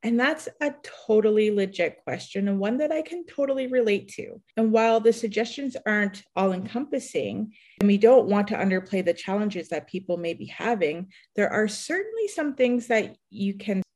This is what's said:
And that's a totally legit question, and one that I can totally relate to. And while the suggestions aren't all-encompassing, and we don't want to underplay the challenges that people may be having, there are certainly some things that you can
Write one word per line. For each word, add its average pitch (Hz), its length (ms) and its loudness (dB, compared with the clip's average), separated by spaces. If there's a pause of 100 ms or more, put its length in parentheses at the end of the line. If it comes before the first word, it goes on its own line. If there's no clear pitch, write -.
And 233 140 2
that's 302 300 0 (120)
a 294 140 -2 (340)
totally 214 420 4
legit 196 540 -2
question, - 420 -4
and 196 140 0
one 214 160 0
that 302 160 -2
I 311 100 -2
can 339 240 -10
totally 269 400 -2
relate 226 440 0
to. - 300 -14 (160)
And 220 140 2
while 226 300 4
the 226 120 6
suggestions 226 720 -4
aren't 208 380 0 (140)
all-encompassing, 196 1160 -4 (280)
and 202 80 6
we 202 100 6
don't 226 300 8
want 202 200 2
to 208 60 -2
underplay 190 500 0
the 170 80 0
challenges 190 580 -4
that 156 180 -6
people 180 300 -6
may 170 160 -6
be - 120 -14
having, 175 600 -2 (260)
there 208 160 0
are 214 160 0
certainly 403 600 -4
some 302 260 -4
things 247 320 0
that 220 300 0 (120)
you 196 260 -4
can 196 280 -4 (140)